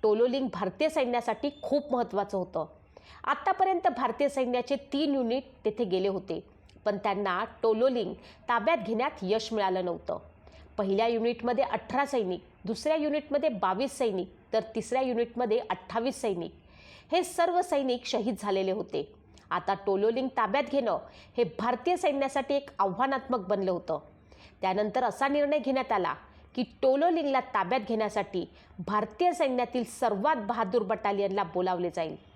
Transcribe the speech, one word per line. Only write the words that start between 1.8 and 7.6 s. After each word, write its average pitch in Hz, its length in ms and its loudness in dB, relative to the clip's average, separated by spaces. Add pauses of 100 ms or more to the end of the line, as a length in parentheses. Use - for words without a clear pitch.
महत्त्वाचं 202 460 -2
होतं. 180 280 -4 (580)
आत्तापर्यंत 370 640 2
भारतीय 277 420 2
सैन्याचे 247 460 0
तीन 277 400 0
युनिट 254 280 0 (220)
तेथे 214 180 0
गेले 185 240 0
होते, 190 400 -4 (380)
पण 208 120 0
त्यांना 196 480 0 (180)